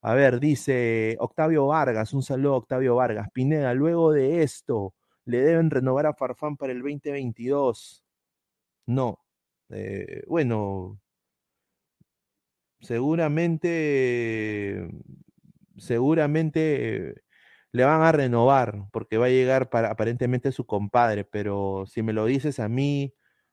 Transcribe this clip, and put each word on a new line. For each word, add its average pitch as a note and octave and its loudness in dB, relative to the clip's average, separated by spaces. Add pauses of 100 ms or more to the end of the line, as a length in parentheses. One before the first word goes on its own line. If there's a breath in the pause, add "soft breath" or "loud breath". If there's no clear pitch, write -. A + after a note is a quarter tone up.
A A2+ 0
ver, C3 4
dice A#2 0
Octavio D#3 0
Vargas, C3 0
un C#3 -2
saludo C#3 0
a B2+ 2
Octavio B2+ 0
Vargas. A2 0
"Pineda, C3+ 0
luego D#3+ 2
de D3 2
esto, A2 -4 (300)
¿le A#2+ 0
deben E3 4
renovar C3 0
a D3+ -2
Farfán C#3 -6
para C3 -6
el B2 -8
veinte C#3+ -8
veintidós?". C3 -2 (840)
No. B2 -2 (500)
Eh, G2 -10
bueno, G2+ -4 (1800)
seguramente, B2+ -2 (920)
seguramente, C#3+ 0
eh, - -14 (580 soft breath)
le B2 2
van D#3 4
a E3 6
renovar A#2+ 2
porque A2 -4
va B2 4
a B2+ 2
llegar B2+ 2
para, A2+ 2
aparentemente B2 -2
su - -8
compadre, G#2 0
pero G2+ -4
si - -6
me A2 -2
lo A2 0
dices C3+ -2
a G#2+ -4
mí, C#3 -2 (380)